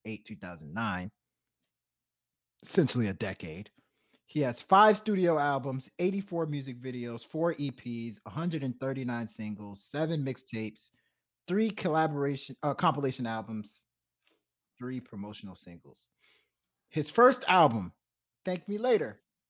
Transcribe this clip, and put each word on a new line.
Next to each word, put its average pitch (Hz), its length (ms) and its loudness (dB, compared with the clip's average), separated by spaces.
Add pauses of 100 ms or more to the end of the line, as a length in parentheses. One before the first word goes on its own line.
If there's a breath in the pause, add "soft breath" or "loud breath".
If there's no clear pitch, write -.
eight, 107 200 -10
two 107 120 -14
thousand 80 360 -14
nine, 101 380 -4 (1500)
essentially 127 460 2
a 95 40 -2
decade, 92 560 -8 (580)
he - 160 -6
has 123 200 -2
five 208 340 8
studio 185 440 2
albums, 135 580 -2
eighty-four 185 480 -2
music 135 340 -6
videos, 120 460 -8
four 160 320 0
E 143 140 -2
Ps, 117 540 -8
a 98 40 -12
hundred 160 320 -4
and 127 160 -4
thirty-nine 123 480 -4
singles, 104 580 -10
seven 156 400 -2
mixtapes, 113 680 -8 (560)
three 214 200 2
collaboration, 147 920 0
uh, 143 120 2
compilation 135 520 0
albums, 110 600 -8 (920)
three 127 220 -6
promotional 101 560 -10
singles. 85 500 -20 (840 soft breath)
His 156 200 -2
first 254 380 6
album, 123 440 6 (520)
Thank 185 240 -4
Me 208 100 -4
Later, 208 420 2 (300)